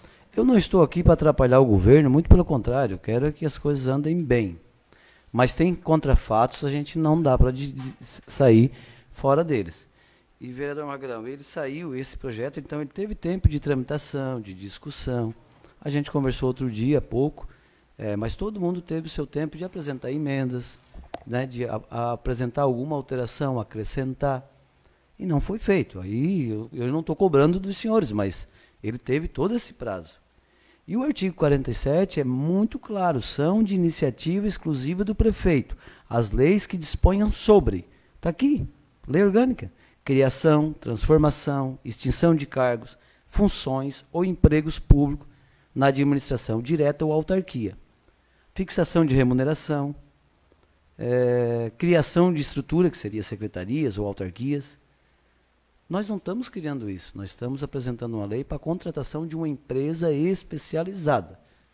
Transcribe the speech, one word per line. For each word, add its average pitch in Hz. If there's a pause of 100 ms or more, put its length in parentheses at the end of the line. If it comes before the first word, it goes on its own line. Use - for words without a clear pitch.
(340)
Eu 226
não 254
estou 185
aqui 165
pra 175
atrapalhar 135
o 135
governo, 117
muito 143
pelo 180
contrário, 123
eu 82
quero 120
é 151
que 151
as 147
coisas 143
andem 147
bem. 113 (720)
Mas 123
tem 175
contrafatos, 131
a 139
gente 143
não 156
dá 139
pra 127
de, 135
de 131 (320)
sair 120 (400)
fora 143
deles. 107 (540)
E, 123
vereador 143
Magrão, 131
ele 139
saiu, 147
esse 131
projeto, 127
então 147
ele 147
teve 208
tempo 175
de 147
tramitação, 135
de 98
discussão. 113 (440)
A 151
gente 143
conversou 131
outro 127
dia, 117
há 127
pouco, 135 (520)
é, 107
mas 110
todo 208
mundo 180
teve 160
o -
seu 147
tempo 151
de 175
apresentar 143
emendas, 135 (480)
né, 123
de 123
a, 110 (120)
a 117
apresentar 123
alguma 139
alteração, 131
acrescentar. 131 (680)
E -
não 151
foi 202
feito. 170
Aí 127
eu, 110
eu 123
não 156
tô 160
cobrando 170
dos 190
senhores, 196
mas 101 (340)
ele 110
teve 143
todo 190
esse -
prazo. 95 (600)
E 175
o 254
artigo 190
quarenta 143
e 117
sete 160
é 143
muito 156
claro, 180
são 180
de 196
iniciativa 170
exclusiva 165
do 208
prefeito. 185 (340)
As 117
leis 156
que -
disponham 190
sobre. 135 (320)
Tá 170
aqui, 262 (400)
lei 151
orgânica. 208 (340)
Criação, 151
transformação, 139
extinção 135
de 143
cargos, 123 (300)
funções 139
ou 170
empregos 156
públicos 143 (440)
na 139
administração 135
direta 147
ou 156
autarquia. 156 (720)
Fixação 170
de 135
remuneração, 139 (1040)
é, 120
criação 170
de 151
estrutura, 151
que -
seria 107
secretarias 104
ou 104
autarquias. 107 (1080)
Nós 196
não 214
estamos 202
criando 143
isso, 95
nós 98
estamos 131
apresentando 120
uma 104
lei 110
pra 147
contratação 156
de 160
uma 160
empresa 151
especializada. 156 (360)